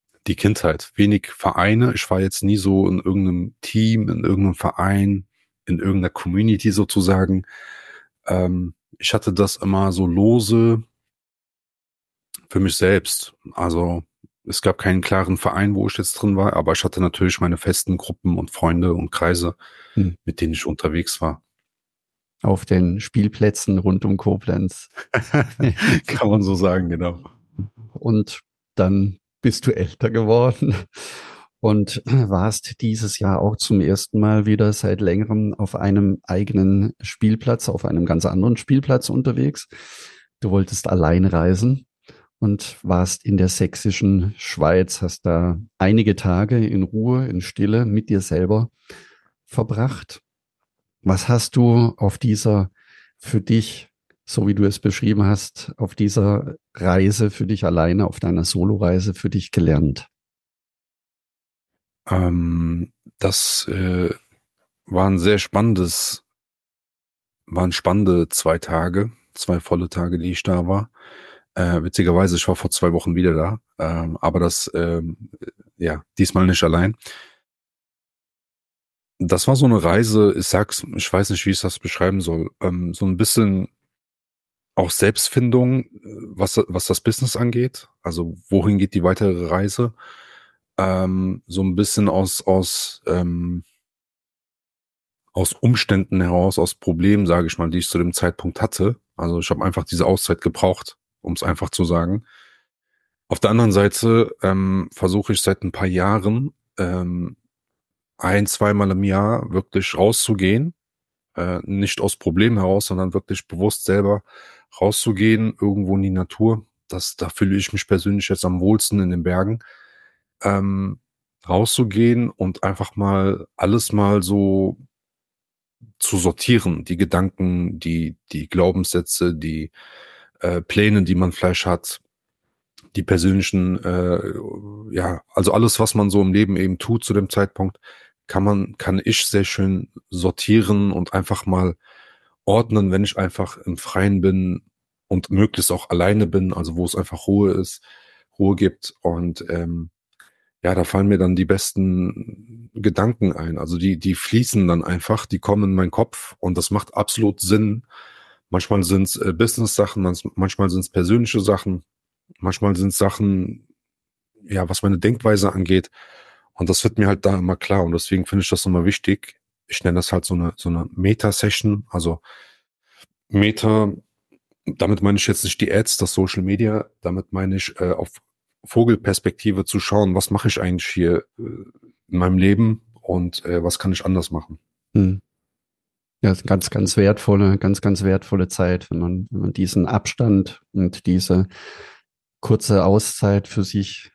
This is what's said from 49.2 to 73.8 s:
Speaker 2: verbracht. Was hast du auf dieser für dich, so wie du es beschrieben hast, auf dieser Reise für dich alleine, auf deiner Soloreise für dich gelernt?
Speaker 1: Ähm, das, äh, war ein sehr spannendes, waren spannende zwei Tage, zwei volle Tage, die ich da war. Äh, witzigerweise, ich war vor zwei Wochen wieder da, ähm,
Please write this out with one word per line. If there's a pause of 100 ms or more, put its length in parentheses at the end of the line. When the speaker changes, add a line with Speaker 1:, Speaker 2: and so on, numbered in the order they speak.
Speaker 2:
verbracht. (800)
Was
hast
du
auf
dieser (480)
für
dich, (360)
so
wie
du
es
beschrieben
hast,
auf
dieser (200)
Reise
für
dich
alleine,
auf
deiner
Soloreise
für
dich
gelernt? (2000)
Speaker 1:
Ähm, (260)
das,
äh, (760)
war
ein
sehr
spannendes, (1200)
waren
spannende
zwei
Tage, (220)
zwei
volle
Tage,
die
ich
da
war. (640)
Äh,
witzigerweise,
ich
war
vor
zwei
Wochen
wieder
da, (180)
ähm,